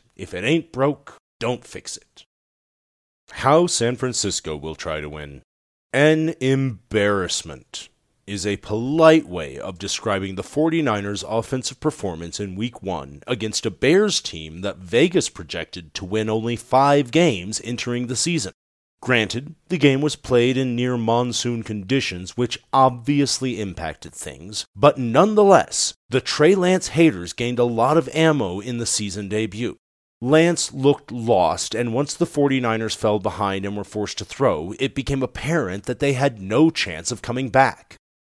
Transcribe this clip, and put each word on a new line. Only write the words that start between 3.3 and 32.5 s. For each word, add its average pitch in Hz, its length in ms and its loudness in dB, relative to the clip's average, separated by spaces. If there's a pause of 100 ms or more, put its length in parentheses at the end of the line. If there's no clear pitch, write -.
How 156 340 4
San 120 300 0
Francisco 104 600 -4
will 76 200 -10
try 78 260 -6
to 73 80 -8
win. 73 320 -14 (500)
An 156 480 2
embarrassment 104 1500 -2 (380)
is 101 180 -6
a 101 120 -2
polite 156 680 4
way 76 300 -8
of 90 220 -12
describing 95 560 -4
the 95 80 -6
forty-niners 117 840 -2
offensive 117 520 -4
performance 85 600 -6
in 98 160 -8
week 113 280 -8
one 73 420 -8
against 107 400 -4
a 110 60 -4
Bears 180 500 2
team 80 400 -12
that 95 160 -6
Vegas 123 520 2
projected 82 640 -10
to 95 100 -10
win 107 240 -2
only 113 260 -2
five 139 540 2
games 117 540 0
entering 120 440 -4
the 123 80 -6
season. 160 380 -2 (480)
Granted, 123 540 0 (140)
the 180 100 -2
game 135 220 6
was 147 140 0
played 123 400 2
in 127 200 -2
near 123 200 0
monsoon 117 680 0
conditions, 101 760 -4
which 123 220 -2 (120)
obviously 131 880 2
impacted 82 540 -8
things, 78 520 -12 (100)
but 139 240 4
nonetheless, 185 960 4 (140)
the 131 120 0
Trey 160 320 4
Lance 185 360 2
haters 127 440 2
gained 120 260 -2
a 123 40 4
lot 120 340 2
of 156 160 2
ammo 143 460 2
in 120 180 -6
the 117 80 -4
season 101 440 -4
debut. 107 480 -4 (440)
Lance 156 520 4
looked 139 380 2
lost, 107 640 0
and 117 180 -2
once 139 220 -2
the 175 100 0
forty-niners 123 720 0